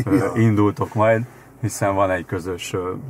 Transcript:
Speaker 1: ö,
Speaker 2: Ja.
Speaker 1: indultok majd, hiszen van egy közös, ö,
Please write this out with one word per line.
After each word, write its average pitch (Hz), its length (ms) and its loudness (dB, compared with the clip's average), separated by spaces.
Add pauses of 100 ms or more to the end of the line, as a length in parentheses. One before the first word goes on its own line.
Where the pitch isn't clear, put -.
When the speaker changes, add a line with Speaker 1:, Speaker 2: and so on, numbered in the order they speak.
Speaker 1:
ö, 98 100 2
Speaker 2:
Ja. - 200 0
Speaker 1:
indultok 104 580 2
majd, 113 320 2 (360)
hiszen 101 340 -2
van 98 160 2
egy 87 140 -2
közös, 90 480 -6
ö, 92 200 -4 (160)